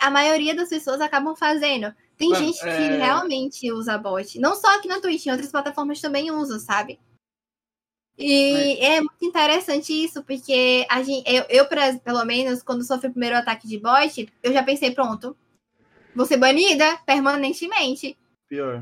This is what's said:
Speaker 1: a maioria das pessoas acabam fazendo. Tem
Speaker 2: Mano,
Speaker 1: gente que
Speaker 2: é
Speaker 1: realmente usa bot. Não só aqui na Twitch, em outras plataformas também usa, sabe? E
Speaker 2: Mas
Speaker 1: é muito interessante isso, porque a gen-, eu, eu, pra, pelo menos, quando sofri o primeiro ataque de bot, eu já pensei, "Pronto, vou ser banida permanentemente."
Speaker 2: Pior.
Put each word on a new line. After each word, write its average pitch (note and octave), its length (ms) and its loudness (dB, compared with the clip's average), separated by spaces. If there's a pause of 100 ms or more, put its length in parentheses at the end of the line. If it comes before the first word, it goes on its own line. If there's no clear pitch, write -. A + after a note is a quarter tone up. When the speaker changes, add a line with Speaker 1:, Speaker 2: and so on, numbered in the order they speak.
Speaker 1:
a C#4 100 2
maioria D4+ 440 2
das F4 160 -4
pessoas D4+ 300 -4
acabam D4+ 360 -2
fazendo. C#4+ 580 -2 (220)
Tem E4 140 0
Speaker 2:
Mano, D4+ 160 2
Speaker 1:
gente E4+ 120 -4
que - 80 -8
Speaker 2:
é D#4 300 0
Speaker 1:
realmente C4+ 760 -2
usa A3+ 280 -4
bot. G3+ 420 -6
Não D#4 160 2
só G4+ 200 4
aqui G#4 120 -6
na F#4+ 120 -4
Twitch, E4+ 260 -4
em C4+ 40 -2
outras C#4 220 -4
plataformas C#4+ 480 -4
também D4 300 -4
usa, C#4+ 280 -4
sabe? G#3 400 -4 (1160)
E C#4 360 4
Speaker 2:
Mas C#4+ 280 2
Speaker 1:
é D#4 200 4
muito D4+ 240 -4
interessante D#4 680 0
isso, D#4 320 -4
porque B3+ 640 2
a B3+ 140 2
gen-, C4 220 -2
eu, B3 240 2
eu, C#4 180 8
pra, C#4 320 2
pelo A#3+ 260 -2
menos, B3 380 -2
quando A#3+ 220 -4
sofri B3+ 240 -2
o B3+ 40 -8
primeiro A#3+ 240 0
ataque A3+ 320 -2
de A3 100 -6
bot, B3+ 500 2 (140)
eu B3 100 0
já C4+ 100 4
pensei, C4+ 280 0
"Pronto, B3 460 -4 (760)
vou B3+ 120 2
ser C#4 120 2
banida D#4 580 4 (100)
permanentemente." C#4 1120 -2 (320)
Speaker 2:
Pior. C3 340 -6